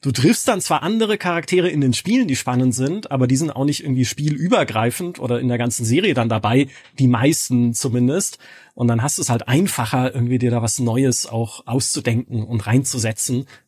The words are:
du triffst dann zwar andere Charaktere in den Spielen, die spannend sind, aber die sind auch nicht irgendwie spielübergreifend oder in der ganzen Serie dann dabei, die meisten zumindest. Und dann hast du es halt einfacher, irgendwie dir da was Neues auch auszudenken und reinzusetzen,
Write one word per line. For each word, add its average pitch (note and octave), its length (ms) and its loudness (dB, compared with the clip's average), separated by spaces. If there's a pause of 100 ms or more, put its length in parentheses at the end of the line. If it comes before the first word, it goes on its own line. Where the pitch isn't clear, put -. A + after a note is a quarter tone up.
du C#3 120 -2
triffst D#3 340 2
dann G#3+ 140 0
zwar D#3 240 -2
andere G#3+ 340 0
Charaktere F3 500 0
in D3+ 120 0
den C3 120 4
Spielen, A3+ 360 0
die C3 80 0
spannend B2+ 360 0
sind, C#3 380 -4
aber B2+ 160 2
die B2+ 100 4
sind D#3 140 0
auch C3+ 140 -4
nicht C#3+ 180 -2
irgendwie B2+ 220 0
spielübergreifend D3+ 1120 -2
oder A#2+ 220 -2
in B2+ 80 0
der A#2+ 100 0
ganzen A#2+ 260 -2
Serie D#3 300 2
dann A#2 140 0
dabei, A#2 400 2 (300)
die C3 100 6
meisten B2 640 2
zumindest. C3+ 640 0 (360)
Und A#2+ 140 0
dann A#2 140 2
hast C#3+ 160 -2
du - 40 -4
es - 80 -2
halt A#2 180 -2
einfacher, B2+ 640 0
irgendwie A#2+ 240 0
dir A#2+ 120 2
da A#2+ 120 0
was A2+ 160 -2
Neues B2 480 0
auch A2+ 400 -6
auszudenken A#2 760 -2
und A2 220 -4
reinzusetzen, B2+ 800 -2 (220)